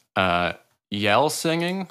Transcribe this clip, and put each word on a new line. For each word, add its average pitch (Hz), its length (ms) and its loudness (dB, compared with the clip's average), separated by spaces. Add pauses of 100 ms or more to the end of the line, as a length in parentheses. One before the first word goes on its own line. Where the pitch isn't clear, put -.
(160)
uh, 87 380 0 (380)
yell 104 380 2
singing. 170 600 -4